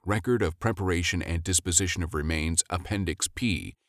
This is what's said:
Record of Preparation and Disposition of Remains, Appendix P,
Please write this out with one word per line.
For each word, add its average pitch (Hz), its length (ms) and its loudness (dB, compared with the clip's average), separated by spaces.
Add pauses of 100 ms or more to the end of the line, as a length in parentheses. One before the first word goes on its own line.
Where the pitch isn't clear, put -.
Record 110 380 2
of 80 180 0
Preparation 90 640 0
and 82 200 -2
Disposition 87 600 0
of 78 100 -6
Remains, 80 560 0
Appendix 90 600 -2
P, 82 480 -4 (120)